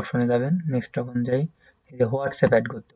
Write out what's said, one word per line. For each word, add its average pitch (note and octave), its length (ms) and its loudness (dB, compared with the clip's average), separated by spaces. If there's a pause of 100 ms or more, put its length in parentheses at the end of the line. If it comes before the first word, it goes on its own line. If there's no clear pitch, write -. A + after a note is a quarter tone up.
অপশনে B2 320 0
যাবেন, B2+ 200 2 (220)
নেক্সট - 260 -4
অপশন B2 280 -4
যাই, C3 140 0 (480)
এই C#3 80 -20
যে B2 60 6 (100)
WhatsApp C3+ 400 0
অ্যাড A2+ 180 4
করতে - 240 -14